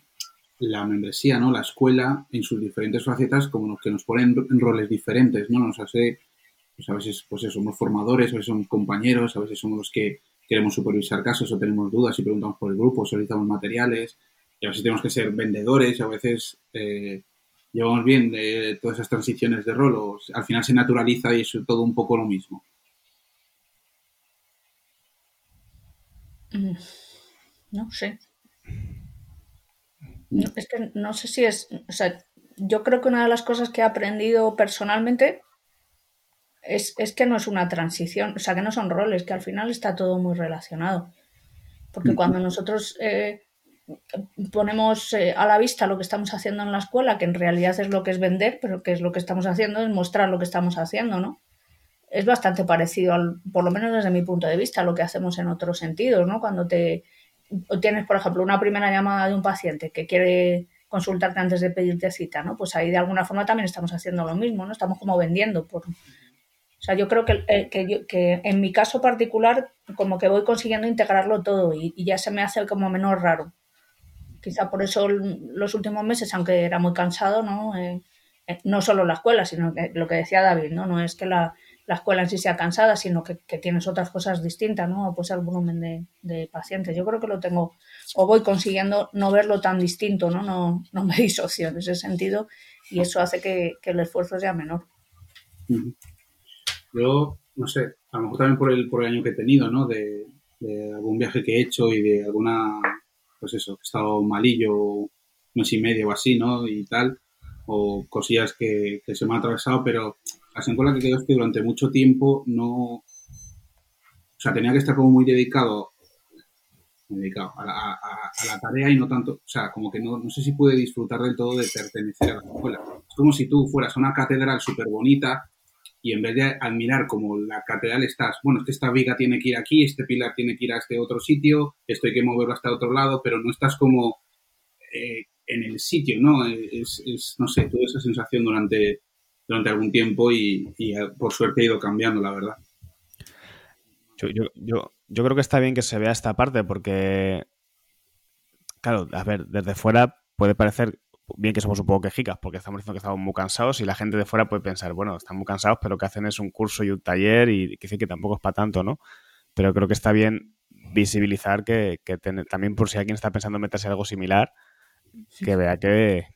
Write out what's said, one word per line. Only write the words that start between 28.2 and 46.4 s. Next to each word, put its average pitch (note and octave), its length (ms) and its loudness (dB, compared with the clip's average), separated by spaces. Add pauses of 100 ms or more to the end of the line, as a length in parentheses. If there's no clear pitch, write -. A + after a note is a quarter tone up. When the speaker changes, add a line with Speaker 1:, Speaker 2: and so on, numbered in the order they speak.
Speaker 1:
Mm. G3+ 100 0
Speaker 2:
No, F#3 160 -2
es - 120 -10
que A3+ 280 -8
no G#3 180 -6
sé A3 140 -12
si B3 180 0
es, G#3 220 0 (200)
o - 40 -12
sea, F3+ 260 -2 (400)
yo G#3+ 260 0
creo B3 180 4
que B3+ 80 2
una A#3+ 140 4
de A#3 60 4
las A#3 140 2
cosas A#3 260 -2
que A#3 120 -2
he - 20 6
aprendido A3 720 2
personalmente A3+ 840 2 (1300)
es, - 300 -4
es G#3+ 160 -4
que B3 120 2
no A#3+ 100 2
es G#3+ 120 -2
una F#3 220 0
transición, F3 640 -4
o - 40 -10
sea, F#3 160 -2
que F#3 60 -2
no G#3+ 100 -2
son A3 180 -2
roles, F#3 340 0
que F#3 100 -6
al F#3 80 -4
final G3+ 280 -6
está A3 260 -4
todo F#3 240 0
muy F3+ 160 0
relacionado. E3+ 760 -4 (800)
Porque F3 180 0
Speaker 1:
Ujú. - 80 2
Speaker 2:
cuando F3+ 220 2
nosotros, G3 600 -4
eh, G#3 440 -2 (1080)
ponemos, A3 600 0
eh, F3+ 220 2
a G3+ 100 2
la G#3+ 120 6
vista A3+ 300 0
lo F#3+ 100 -2
que F#3+ 60 -6
estamos G#3 300 -6
haciendo G3+ 300 -6